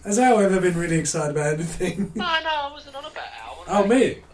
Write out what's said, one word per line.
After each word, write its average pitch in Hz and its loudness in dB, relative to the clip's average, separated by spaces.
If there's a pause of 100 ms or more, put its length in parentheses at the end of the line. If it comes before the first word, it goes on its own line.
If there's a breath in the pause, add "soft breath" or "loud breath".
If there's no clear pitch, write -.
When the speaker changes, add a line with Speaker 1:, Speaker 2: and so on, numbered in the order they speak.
Speaker 1:
Has 208 0
Al 247 6
ever 190 4
been 175 2
really 165 0
excited 147 -2
about 151 0
anything? 175 -4
<laughs> - -16
Speaker 2:
No, 359 -4
no, 320 -2
I 285 -4
wasn't 285 -18
on 285 -12
about 302 -12 (200)
Al. - -16
I'm 202 4
Speaker 1:
Oh, 196 2
Speaker 2:
saying 254 6
Speaker 1:
me? 220 6 (100)
Speaker 2:
you, - -18 (100)